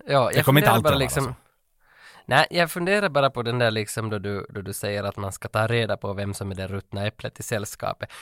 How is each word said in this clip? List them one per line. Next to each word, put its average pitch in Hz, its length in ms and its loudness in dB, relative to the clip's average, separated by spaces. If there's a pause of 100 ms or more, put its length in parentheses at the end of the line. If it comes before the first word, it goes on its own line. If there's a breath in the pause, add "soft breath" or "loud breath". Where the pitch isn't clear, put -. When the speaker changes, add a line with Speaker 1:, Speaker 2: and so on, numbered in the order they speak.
Speaker 1:
ja, 131 220 4
Speaker 2:
Det - 60 0
Speaker 1:
jag 147 100 4
Speaker 2:
kommer 143 160 8
inte 120 100 6
Speaker 1:
funderar - 0 -
Speaker 2:
alltid 113 120 4
Speaker 1:
bara 151 60 4
Speaker 2:
att 143 40 6
vara - 20 2
Speaker 1:
liksom 135 280 0
Speaker 2:
så. 123 120 -4 (920 soft breath)
Speaker 1:
Nej, 139 220 4
jag 170 220 0
funderar 190 380 0
bara 139 200 2
på 123 140 -6
den 120 160 -2
där 117 120 4
liksom 110 380 -4
då 104 100 -4
du, 101 300 -6
då 104 120 -10
du 92 120 -8
säger 101 300 -4
att 101 140 -6
man 98 140 -6
ska - 160 -10
ta 110 200 2
reda 113 300 0
på 101 160 -6
vem 98 200 -4
som 98 180 -8
är 92 40 -8
det 95 120 -8
ruttna 98 400 -6
äpplet - 320 -8
i - 40 -10
sällskapet. - 680 -6 (120 loud breath)